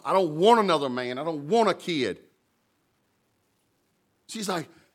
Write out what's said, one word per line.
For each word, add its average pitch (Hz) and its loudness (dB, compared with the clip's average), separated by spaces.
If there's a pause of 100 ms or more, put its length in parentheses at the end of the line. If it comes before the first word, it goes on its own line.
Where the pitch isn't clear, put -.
I 147 -4
don't 175 0
want 220 6
another 160 0
man. 123 -6
I 147 -8
don't 151 -8
want 220 2
a 170 2
kid." 131 -4 (2000)
She's 214 -10
like, 175 -6 (260)